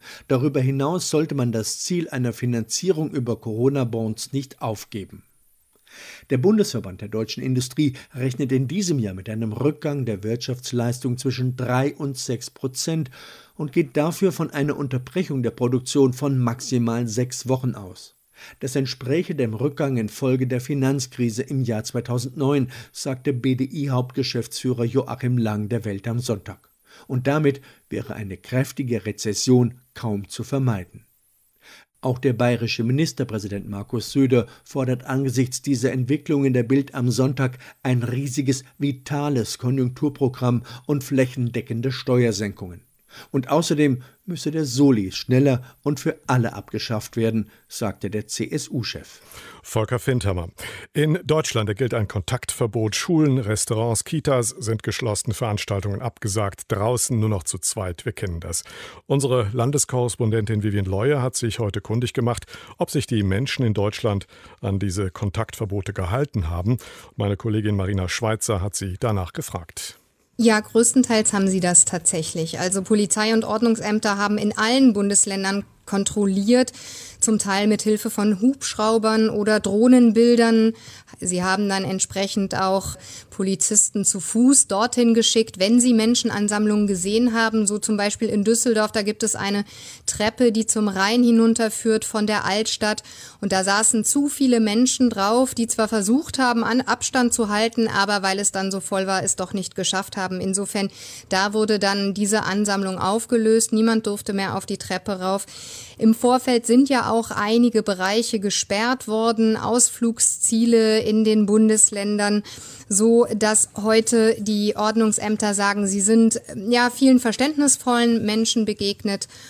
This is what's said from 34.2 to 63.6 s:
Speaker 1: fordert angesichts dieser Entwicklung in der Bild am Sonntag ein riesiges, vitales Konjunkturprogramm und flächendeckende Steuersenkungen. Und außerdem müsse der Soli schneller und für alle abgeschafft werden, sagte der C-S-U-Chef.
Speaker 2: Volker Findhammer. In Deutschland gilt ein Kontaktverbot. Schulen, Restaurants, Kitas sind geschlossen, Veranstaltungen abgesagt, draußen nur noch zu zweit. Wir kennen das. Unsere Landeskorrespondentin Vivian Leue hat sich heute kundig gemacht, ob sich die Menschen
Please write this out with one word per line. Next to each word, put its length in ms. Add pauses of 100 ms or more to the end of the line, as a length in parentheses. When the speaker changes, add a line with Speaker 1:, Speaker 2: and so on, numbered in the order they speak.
Speaker 1:
fordert 400
angesichts 560
dieser 320
Entwicklung 500
in 80
der 120
Bild 320
am 140
Sonntag 500 (220)
ein 220
riesiges, 640 (120)
vitales 800
Konjunkturprogramm 1040 (220)
und 200
flächendeckende 880
Steuersenkungen. 880 (500)
Und 180
außerdem 540 (220)
müsse 260
der 120
Soli 480
schneller 520 (180)
und 180
für 180 (100)
alle 260
abgeschafft 640
werden, 320 (180)
sagte 420
der 180
C-S-U-Chef. 920 (420)
Speaker 2:
Volker 380
Findhammer. 480 (460)
In 320
Deutschland 500
gilt 180
ein 140
Kontaktverbot. 880
Schulen, 420
Restaurants, 680
Kitas 440
sind 320
geschlossen, 520
Veranstaltungen 680
abgesagt, 680
draußen 500
nur 100
noch 140
zu 140
zweit. 480
Wir 80
kennen 260
das. 240 (440)
Unsere 440
Landeskorrespondentin 1120
Vivian 220
Leue 360
hat 140
sich 240
heute 220
kundig 320
gemacht, 320 (320)
ob 140
sich 160
die 160
Menschen 420